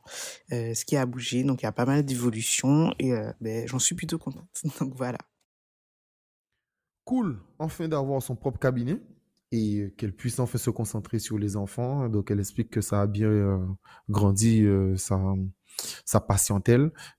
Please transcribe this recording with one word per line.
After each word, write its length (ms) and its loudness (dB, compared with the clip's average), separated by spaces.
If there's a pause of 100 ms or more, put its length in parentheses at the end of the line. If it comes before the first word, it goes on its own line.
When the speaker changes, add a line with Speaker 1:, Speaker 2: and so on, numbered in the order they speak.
(540)
Speaker 1:
euh, 200 -2
ce 120 -6
qui 100 0
a 100 2
bougé. 380 -2
Donc 180 0
il 40 -2
y 20 0
a 60 -4
pas 120 0
mal 200 2
d'évolutions 920 2
et, 140 0
euh, 200 -2 (100)
ben, 260 -4
j'en 120 -4
suis 160 0
plutôt 240 -6
contente. 280 -12 (160)
<laughs> 160 -6
Donc 160 -4
voilà. 240 -6 (1800)
Speaker 2:
Cool, 360 -2 (200)
enfin 300 -4
d'avoir 320 0
son 140 -6
propre 240 -4
cabinet 420 0 (500)
et 440 0
qu'elle 160 -4
puisse 280 -4
enfin 180 -2
se 140 -2
concentrer 480 -4
sur 180 -4
les 180 -2
enfants. 540 -2
Donc 220 0
elle 80 2
explique 320 -4
que 100 0
ça 200 0
a 60 2
bien, 200 2
euh, 320 4 (500)
grandi, 540 6
euh, 340 4
sa, 240 0 (840)
sa 160 2
patientèle. 720 4 (280)